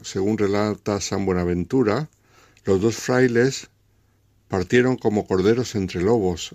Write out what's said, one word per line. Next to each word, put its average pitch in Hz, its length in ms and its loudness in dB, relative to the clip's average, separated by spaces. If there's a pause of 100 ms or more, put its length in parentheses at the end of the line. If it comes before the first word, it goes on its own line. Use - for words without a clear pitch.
según 101 340 -2
relata 101 640 -2
San 98 240 -4
Buenaventura, 95 840 0 (560)
los - 160 2
dos 110 140 0
frailes 127 720 0 (800)
partieron 123 500 0
como 104 280 0
corderos 110 500 0
entre 92 260 -4
lobos 95 520 0